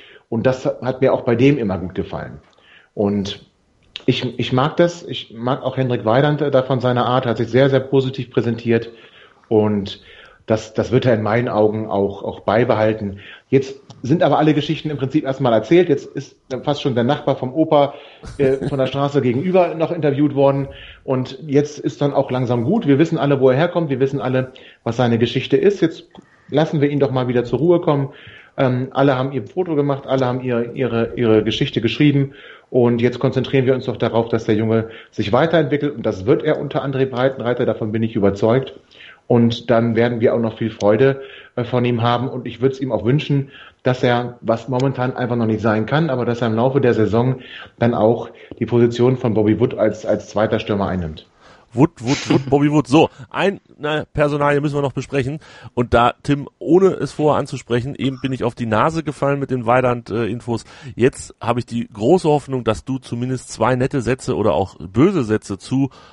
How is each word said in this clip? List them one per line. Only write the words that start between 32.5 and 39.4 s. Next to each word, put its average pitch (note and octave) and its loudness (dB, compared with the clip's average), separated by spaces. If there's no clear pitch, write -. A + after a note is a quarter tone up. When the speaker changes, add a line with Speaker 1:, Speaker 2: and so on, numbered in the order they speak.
Speaker 1:
und A#2+ 2
jetzt A#2+ 0
konzentrieren C3 0
wir B2+ 4
uns B2 -4
doch A2 -6
darauf, A#2 0
dass A2+ -2
der G#2+ 2
Junge A2 0
sich G2 -4
weiterentwickelt C#3+ 0
und A#2 -10
das F#2+ -4
wird C3+ 2
er D3+ 0
unter C#3 -4
André C3+ -2
Breitenreiter, B2 -2
davon A2 -2
bin A2+ -2
ich A2+ -4
überzeugt. A2 2
Und A#2 2